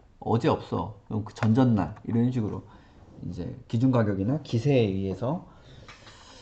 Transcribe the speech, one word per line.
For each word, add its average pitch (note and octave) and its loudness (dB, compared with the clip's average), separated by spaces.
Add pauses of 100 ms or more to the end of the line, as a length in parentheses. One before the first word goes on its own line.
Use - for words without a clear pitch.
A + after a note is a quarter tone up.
(220)
어제 A#2 2
없어. G#2+ -4
그럼 G#2+ -4
그 - -14
전전날, A2+ 2
이런 A#2 0
식으로 B2 -4 (560)
이제 F2 -10 (120)
기준 A#2+ 2
가격이나 A2+ 2
기세에 B2 2
의해서 G2 -2 (960)